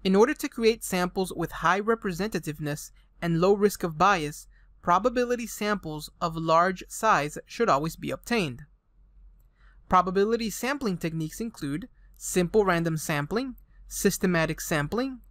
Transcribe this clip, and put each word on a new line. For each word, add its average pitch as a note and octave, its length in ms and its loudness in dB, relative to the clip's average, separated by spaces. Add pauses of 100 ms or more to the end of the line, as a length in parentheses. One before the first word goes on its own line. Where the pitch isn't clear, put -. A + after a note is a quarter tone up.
In F#3 140 4
order B3+ 180 6
to D4 140 -6
create A3+ 340 2
samples F#3+ 500 -2
with E3 200 -6
high F#3 280 2
representativeness F3+ 1080 -4 (320)
and E3+ 180 0
low F#3+ 120 6
risk G3+ 320 2
of D#3+ 140 -6
bias, E3+ 500 2 (340)
probability A#3+ 640 0
samples F#3+ 640 -4 (100)
of E3 160 -2
large E3 520 4
size D#3+ 580 0
should A#3 220 -2
always D#3 260 2
be C#3+ 160 -8
obtained. D3+ 520 -4 (1300)
Probability G3 600 2
sampling B3 460 -4
techniques D#3+ 440 -6
include F#3 480 -8 (280)
simple F#3 480 2
random E3+ 320 2
sampling, F#3 600 -4 (320)
systematic F3 720 0
sampling A3 580 -2 (120)